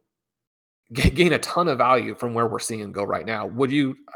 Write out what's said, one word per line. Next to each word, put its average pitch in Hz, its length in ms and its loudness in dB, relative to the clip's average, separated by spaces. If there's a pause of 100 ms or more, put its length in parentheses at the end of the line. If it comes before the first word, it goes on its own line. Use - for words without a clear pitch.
(920)
g-, 127 160 4
gain 165 240 4
a 120 60 2
ton - 280 -2
of 139 100 2
value 120 380 2
from 120 180 -6
where 117 140 2
we're 107 120 -4
seeing 110 200 -6
them 101 140 -8
go 101 100 -2
right 92 220 -4
now. 107 200 -4
Would 123 280 0
you, 139 240 0 (180)